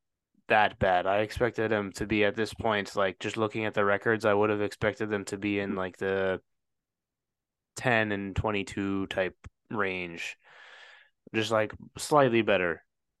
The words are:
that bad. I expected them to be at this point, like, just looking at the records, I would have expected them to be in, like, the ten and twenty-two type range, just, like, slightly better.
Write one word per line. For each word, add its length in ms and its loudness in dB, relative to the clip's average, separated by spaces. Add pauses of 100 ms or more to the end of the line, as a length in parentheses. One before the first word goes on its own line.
(480)
that 300 4
bad. 300 2
I 140 2
expected 500 -2
them 220 0
to 120 -6
be 180 2
at 120 2
this 180 -4
point, 420 -2
like, 220 0
just 200 -6
looking 280 -2
at 80 -4
the 100 2
records, 400 2
I 120 4
would 160 2
have 100 0
expected 480 -2
them 160 -2
to 140 -8
be 200 -2
in, 160 -4
like, 220 -6
the 460 -2 (1300)
ten 360 2
and 240 -6
twenty-two 720 -2
type 280 -4 (360)
range, 640 -6 (960)
just, 180 -2
like, 220 0 (240)
slightly 460 4
better. 420 0 (340)